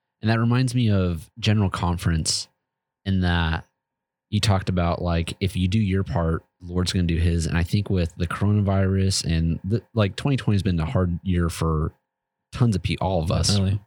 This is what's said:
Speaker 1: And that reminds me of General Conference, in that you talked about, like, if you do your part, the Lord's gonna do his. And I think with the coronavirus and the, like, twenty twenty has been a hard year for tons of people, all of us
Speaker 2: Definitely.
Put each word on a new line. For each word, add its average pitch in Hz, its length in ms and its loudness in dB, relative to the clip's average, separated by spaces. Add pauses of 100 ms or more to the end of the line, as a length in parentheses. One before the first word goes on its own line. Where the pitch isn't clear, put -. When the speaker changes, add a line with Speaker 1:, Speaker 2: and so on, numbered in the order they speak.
(220)
Speaker 1:
And 107 100 2
that 117 80 2
reminds 120 340 2
me 120 160 2
of 90 400 0 (100)
General 107 300 2
Conference, 85 800 -2 (560)
in 95 180 0
that 85 440 0 (640)
you 104 100 -2
talked 95 300 2
about, 87 320 0
like, 85 380 -2
if 95 180 -2
you 92 100 2
do 101 120 0
your 98 240 0
part, 82 400 -2 (180)
the 87 100 -12
Lord's 90 220 -2
gonna 90 120 0
do 82 120 0
his. 85 280 2
And 82 120 -2
I 87 60 2
think 98 260 0
with 87 260 -2
the 87 120 -2
coronavirus 95 1000 0
and 82 380 0
the, 104 200 -2 (100)
like, 104 220 0
twenty 139 220 0
twenty 107 180 0
has 92 80 2
been 87 160 0
a 80 60 0
hard 87 380 0
year 87 260 2
for 80 440 -2 (580)
tons 117 240 2
of 87 60 -4
people, - 240 -4
all 92 160 0
of 78 100 -2
us 90 180 0
Speaker 2:
Definitely. 98 380 0